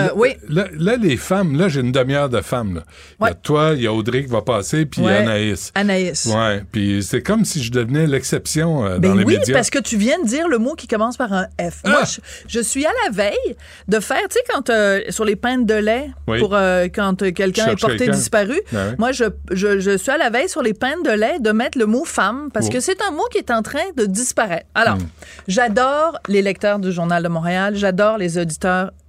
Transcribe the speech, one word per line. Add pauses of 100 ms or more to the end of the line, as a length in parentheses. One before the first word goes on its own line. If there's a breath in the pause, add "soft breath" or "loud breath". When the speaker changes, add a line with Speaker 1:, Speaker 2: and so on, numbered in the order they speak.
Speaker 1:
là,
Speaker 2:
oui. (200)
Speaker 1:
là, (120)
là,
les
femmes,
là,
j'ai
une
demi-heure
de
femmes,
là. (400 loud breath)
Il
y
a
Speaker 2:
Ouais.
Speaker 1:
toi,
il
y
a
Audrey
qui
va
passer,
puis
Speaker 2:
Ouais.
Speaker 1:
Anaïs.
Speaker 2:
Anaïs.
Speaker 1:
Ouais,
puis
c'est
comme
si
je
devenais
l'exception,
euh,
Speaker 2:
Ben
Speaker 1:
dans
les
Speaker 2:
oui,
Speaker 1:
médias.
Speaker 2:
parce
que
tu
viens
de
dire
le
mot
qui
commence
par
un (160)
F.
Speaker 1:
Ah !
Speaker 2:
Moi,
je, (300 loud breath)
je
suis
à (160)
la
veille (320 loud breath)
de
faire, (100)
tu
sais, (100)
quand,
euh, (120)
sur
les
peintes
de
lait, (180)
Speaker 1:
Oui.
Speaker 2:
pour,
euh,
quand,
euh,
quelqu'un
Speaker 1:
Tu
Speaker 2:
est
Speaker 1:
cherches
Speaker 2:
porté
Speaker 1:
quelqu'un.
Speaker 2:
disparu, (140)
Speaker 1:
Ben
oui.
Speaker 2:
moi,
je, (260)
je,
je
suis
à
la
veille
sur
les
peintes
de
lait
de
mettre
le
mot
femme,
parce
Speaker 1:
Oh.
Speaker 2:
que
c'est
un
mot
qui
est
en
train (160)
de
disparaître. (100)
Alors,
Speaker 1:
Hmm. (400 loud breath)
Speaker 2:
j'adore (100)
les
lecteurs
du
Journal
de
Montréal,
j'adore
les
auditeurs (180)